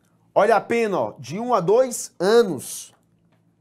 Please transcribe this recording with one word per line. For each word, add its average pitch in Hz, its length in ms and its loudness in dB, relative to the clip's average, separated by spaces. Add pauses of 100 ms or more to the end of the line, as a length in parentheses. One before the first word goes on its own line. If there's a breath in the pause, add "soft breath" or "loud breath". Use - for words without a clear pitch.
(340)
olha 208 220 4
a 190 40 2
pena, 226 380 -2
ó, 107 200 -4
de 147 200 -12
um 247 140 -4
a 208 80 2
dois 226 580 0
anos. 196 760 0 (680)